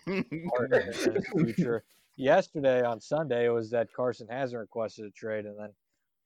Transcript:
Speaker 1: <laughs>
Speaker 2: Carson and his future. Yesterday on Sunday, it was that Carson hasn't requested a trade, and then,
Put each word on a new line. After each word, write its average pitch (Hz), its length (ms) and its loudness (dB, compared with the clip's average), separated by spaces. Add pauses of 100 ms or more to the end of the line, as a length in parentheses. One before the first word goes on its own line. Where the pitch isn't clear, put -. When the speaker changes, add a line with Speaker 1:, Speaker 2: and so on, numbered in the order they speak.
Speaker 1:
<laughs> 170 420 -4
Speaker 2:
Carson 123 400 2 (140)
and - 120 2
his 196 200 -2
future. 117 500 2 (320)
Yesterday 139 640 4
on 117 180 0
Sunday, 131 460 0
it - 40 4
was 113 200 0
that 117 220 0
Carson 123 360 -4
hasn't 123 300 -6
requested 110 460 -8
a 101 60 -14
trade, 107 340 -6
and 104 140 -12
then, 107 140 -12 (520)